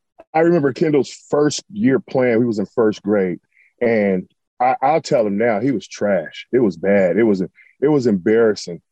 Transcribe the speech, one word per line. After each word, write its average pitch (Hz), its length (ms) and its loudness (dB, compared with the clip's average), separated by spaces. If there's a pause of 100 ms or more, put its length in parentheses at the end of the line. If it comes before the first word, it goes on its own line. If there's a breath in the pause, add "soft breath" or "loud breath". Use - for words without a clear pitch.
(340)
I 160 60 0
remember 165 320 2
Kendall's 147 380 0 (200)
first 147 320 0 (100)
year 110 280 0
playing. 123 400 0
He 123 40 0
was 110 140 -2
in 98 80 -4
first 107 360 0
grade. 98 380 -2 (400 soft breath)
And 101 480 0 (320)
I, 127 220 0
I'll 151 180 0
tell 123 260 -2
him 101 120 -4
now, 110 220 0
he 135 100 -2
was 104 160 -6
trash. 92 640 -4
It 120 60 2
was 98 180 0
bad. 95 400 0
It 110 60 2
was, 101 180 2
it - 480 -6
was 139 180 2
embarrassing. 104 840 0